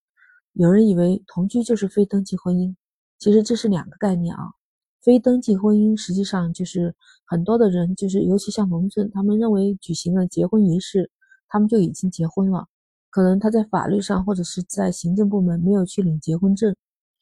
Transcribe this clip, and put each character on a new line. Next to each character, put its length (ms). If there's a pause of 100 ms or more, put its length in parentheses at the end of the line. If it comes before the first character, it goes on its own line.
(520)
有 180
人 180
以 60
为 320
同 200
居 160
就 140
是 100
非 200
登 180
记 120
婚 200
姻， 180 (440)
其 120
实 120
这 120
是 140
两 220
个 80
概 160
念 200
啊。 180 (540)
非 140
登 200
记 160
婚 200
姻 200
实 160
际 120
上 280
就 120
是 280 (320)
很 200
多 120
的 140
人， 240
就 140
是 140
尤 140
其 140
像 180
农 220
村， 220
他 100
们 160
认 140
为 240
举 180
行 180
了 140
结 180
婚 220
仪 140
式， 280 (380)
他 140
们 80
就 100
已 140
经 180
结 160
婚 240
了。 160 (420)
可 140
能 160
他 100
在 140
法 240
律 140
上 240
或 100
者 80
是 220
在 260
行 240
政 140
部 120
门 200
没 100
有 160
去 160
领 160
结 180
婚 200
证， 180 (480)